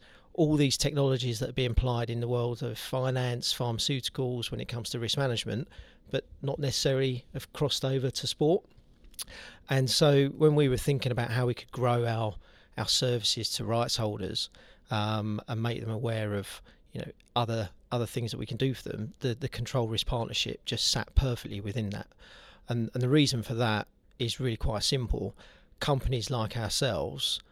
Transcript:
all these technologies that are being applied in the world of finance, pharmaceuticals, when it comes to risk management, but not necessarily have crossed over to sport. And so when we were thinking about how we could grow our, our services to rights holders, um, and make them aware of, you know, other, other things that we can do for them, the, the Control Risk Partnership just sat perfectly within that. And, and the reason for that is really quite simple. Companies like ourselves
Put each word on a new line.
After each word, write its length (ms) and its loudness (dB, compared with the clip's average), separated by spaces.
all 220 4
these 200 6
technologies 640 2
that 100 -2
are 40 -8
being 180 2
applied 380 2
in 100 -2
the 80 -2
world 340 0
of 160 -6
finance, 760 0
pharmaceuticals, 960 -2
when 100 -6
it 80 -8
comes 220 -6
to 80 -4
risk 200 -2
management, 500 -2
but 140 -2
not 160 -2
necessarily 720 0
have 200 -10
crossed 320 0
over 260 0
to 160 -4
sport. 380 2
And 180 2
so 380 6
when 280 4
we 140 6
were 80 2
thinking 360 0
about 180 -2
how 160 2
we 80 2
could 160 -16
grow 360 2
our, 280 0
our 120 -4
services 640 0
to 140 -4
rights 320 0
holders, 540 -2
um, 580 -2
and 140 -4
make 180 -2
them 100 -6
aware 440 -2
of, 260 -6
you 80 -8
know, 100 -8
other, 360 0
other 160 0
things 240 -4
that 80 -8
we 80 -6
can 120 -6
do 160 0
for 160 -12
them, 300 -6
the, 140 -2
the 140 -6
Control 400 -2
Risk 180 -2
Partnership 600 -4
just 240 0
sat 240 -2
perfectly 460 0
within 300 -2
that. 180 -8
And, 240 0
and 100 0
the 60 2
reason 340 6
for 120 -6
that 340 2
is 220 -2
really 160 0
quite 260 -2
simple. 520 0
Companies 500 0
like 260 -2
ourselves 840 -2